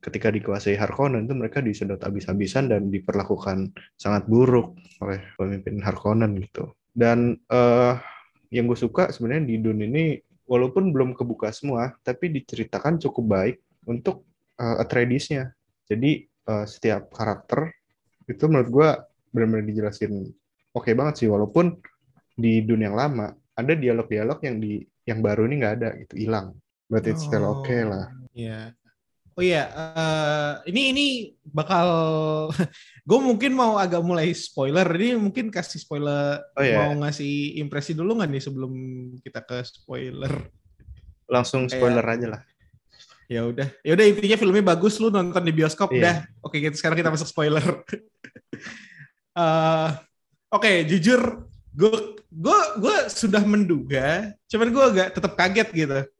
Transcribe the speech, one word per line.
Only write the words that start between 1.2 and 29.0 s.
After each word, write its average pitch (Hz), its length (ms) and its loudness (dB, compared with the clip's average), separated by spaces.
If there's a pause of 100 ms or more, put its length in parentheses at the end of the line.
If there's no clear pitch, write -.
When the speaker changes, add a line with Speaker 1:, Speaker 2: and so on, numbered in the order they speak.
Speaker 1:
itu 135 80 -4
mereka 123 240 -4
disedot 104 400 -4
habis-habisan 101 640 -2
dan 101 220 0
diperlakukan 95 800 -2 (240)
sangat 101 320 -2
buruk 123 480 4 (240)
oleh 98 240 -6 (160)
pemimpin 98 420 -6
Harkonnen 104 600 0
gitu. - 320 -12 (160)
Dan, 120 500 2
eh, 123 540 4 (560)
yang 117 160 0
gue 120 100 0
suka 127 380 -2
sebenarnya 135 320 -2
di 117 160 -2
Dune 107 240 0
ini 147 200 0 (380)
walaupun 127 480 2
belum 131 240 0
kebuka 117 400 -4
semua, 123 480 -4
tapi 127 240 -4
diceritakan 147 720 -4
cukup - 300 -4
baik 95 260 2 (320)
untuk, 120 400 -4 (320)
eh, 117 160 -2
Atreides-nya. 127 800 -2 (320)
Jadi, 139 400 0
eh, 107 400 -6
setiap 104 400 -2
karakter 113 640 -4 (560)
itu 139 200 -2
menurut 131 220 4
gue 147 200 6 (420)
benar-benar 110 320 0
dijelasin 107 640 -4 (440)
oke 120 200 -2
banget 139 320 0
sih, 113 60 4
walaupun 127 480 2 (540)
di 113 320 2
Dune 110 200 2
yang 101 120 -2
lama 123 360 -2 (200)
ada 131 240 0
dialog-dialog 117 680 -2
yang 127 160 -6
di, 107 240 -6 (220)
yang 110 180 -4
baru 107 240 2
ini 131 160 0
nggak 107 160 0
ada 117 180 -4
gitu, - 220 -16
hilang. 104 400 -4 (320)
But 110 160 0
it's 160 180 -2
still 117 220 0
Speaker 2:
Oh, 104 160 -2
Speaker 1:
okay 120 240 -2
lah. 98 260 -6 (200)
Speaker 2:
iya. 113 420 -12 (580)